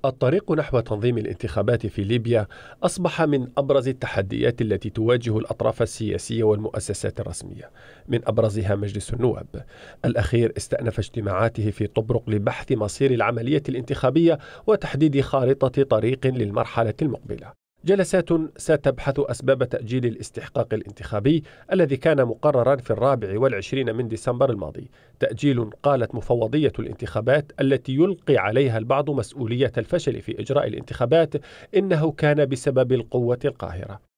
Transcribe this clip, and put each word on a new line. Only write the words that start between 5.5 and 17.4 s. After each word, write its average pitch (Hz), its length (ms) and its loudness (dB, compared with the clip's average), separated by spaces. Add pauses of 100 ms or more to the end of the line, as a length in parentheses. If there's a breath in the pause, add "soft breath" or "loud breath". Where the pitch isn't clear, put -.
السياسية 110 600 -2
والمؤسسات 104 760 -2
الرسمية، - 520 -12 (360 loud breath)
من 120 200 0
أبرزها 107 480 0
مجلس 101 380 -6
النواب. - 520 -2 (400 loud breath)
الأخير 117 520 2
استأنف - 420 -4
اجتماعاته 104 720 -2
في 104 160 -4
طبرق 113 420 -2
لبحث 107 420 -2
مصير 110 400 0
العملية 120 580 0
الانتخابية 143 680 2 (280 loud breath)
وتحديد 151 540 2
خارطة 135 640 2
طريق 127 440 0
للمرحلة 117 760 0
المقبلة. - 680 -6 (180)